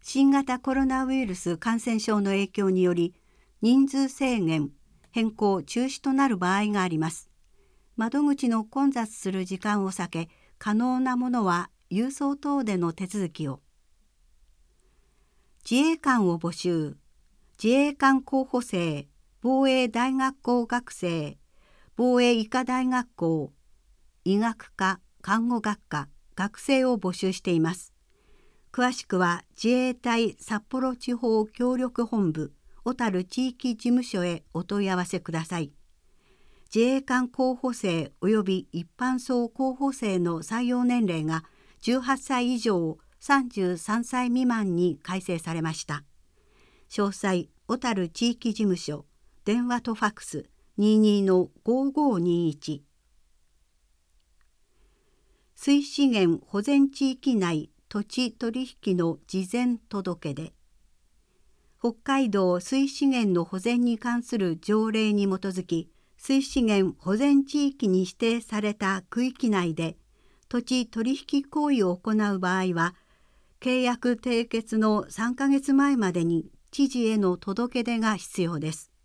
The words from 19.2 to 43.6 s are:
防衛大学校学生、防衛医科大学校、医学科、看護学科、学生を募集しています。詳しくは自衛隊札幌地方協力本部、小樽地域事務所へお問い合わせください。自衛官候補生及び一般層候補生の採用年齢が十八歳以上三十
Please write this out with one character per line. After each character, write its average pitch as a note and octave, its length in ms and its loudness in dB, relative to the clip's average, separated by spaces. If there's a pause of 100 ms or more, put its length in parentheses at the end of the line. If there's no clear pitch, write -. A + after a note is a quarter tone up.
防 C4 280 2
衛 C4 180 2
大 A#3+ 280 -2
学 C4 260 -2
校 A#3+ 260 0
学 A#3+ 240 -4
生、 D#3+ 480 -4 (560)
防 B3 260 4
衛 A#3+ 120 6
医 A3 160 0
科 C4 160 -2
大 B3+ 240 -2
学 B3 260 -2
校、 D#3+ 380 -2 (720)
医 G3 140 2
学 A3 360 -4
科、 F#3+ 240 -2 (240)
看 A3 240 0
護 A#3+ 140 0
学 G#3+ 180 -4 (100)
科、 C#3+ 200 -6 (260)
学 G3+ 240 -6
生 C4 260 2
を B3 140 2
募 F#3 140 -2
集 F#3 200 -2
し - 80 -8
て F3+ 120 -2
い E3 80 2
ま E3 140 0
す。 - 180 -16 (800)
詳 B3 200 0
し - 120 -10
く F#3 140 -2
は F3 240 0 (180)
自 A3 160 0
衛 B3+ 180 0
隊 A#3 440 0
札 G#3+ 300 -6
幌 B3+ 260 -2
地 A#3+ 180 -6
方 A3+ 340 2
協 B3 300 0
力 B3 300 -2
本 G3+ 240 0
部、 D#3 220 -6 (320)
小 B3+ 100 -2
樽 F#3+ 300 0
地 B3+ 240 -2
域 B3 260 -4
事 - 20 -6 (120)
務 B3 160 2
所 F#3 200 -4
へ E3+ 200 -4 (100)
お E3+ 80 -4
問 G3+ 220 -4
い F#3+ 40 0
合 F#3 60 0
わ F3+ 120 -2
せ F#3 120 -6
く F3 140 -8
だ D#3+ 120 -4
さ E3+ 140 -6
い。 D3 140 -6 (1000)
自 A3+ 140 4
衛 C4+ 160 2
官 B3+ 240 0
候 B3+ 300 0
補 B3 160 -4
生 E3 480 -2
及 G#3+ 240 2
び F#3 260 -2
一 E3+ 160 -8 (100)
般 B3+ 220 -2
層 A#3+ 300 -2
候 C4 260 -2
補 C4+ 180 -2
生 G3 280 -2
の E3+ 240 -2
採 A#3+ 220 -4
用 B3 180 0
年 A#3+ 200 2
齢 E3 200 -2
が D#3+ 180 -2 (380)
十 B3 180 0
八 C4+ 180 0
歳 B3+ 380 -2
以 A#3 60 -4
上 F3 360 0 (220)
三 C#4 300 2
十 F3+ 280 -2